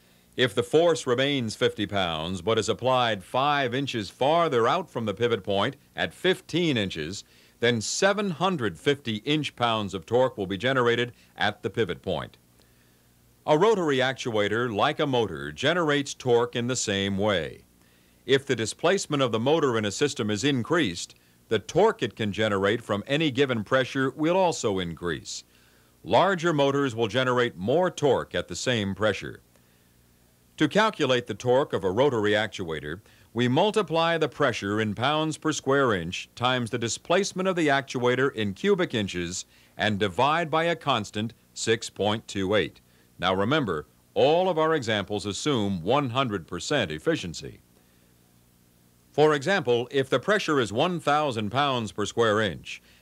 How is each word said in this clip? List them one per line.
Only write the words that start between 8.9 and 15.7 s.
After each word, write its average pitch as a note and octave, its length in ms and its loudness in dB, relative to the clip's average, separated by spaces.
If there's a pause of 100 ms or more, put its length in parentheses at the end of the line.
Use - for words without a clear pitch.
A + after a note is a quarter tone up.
inch-pounds A#2 760 -2
of F#2 120 -8
torque B2+ 320 2
will G2 100 -4
be G2 100 -4
generated A#2+ 540 0 (240)
at G#2 280 -2
the A#2 60 -2
pivot F2 320 -4
point. D2 360 -6 (1080)
A D3+ 100 4
rotary F3+ 400 4
actuator, A#2+ 760 0
like B2+ 260 0
a D#3 80 0
motor, F#2 440 -2
generates C#3+ 640 0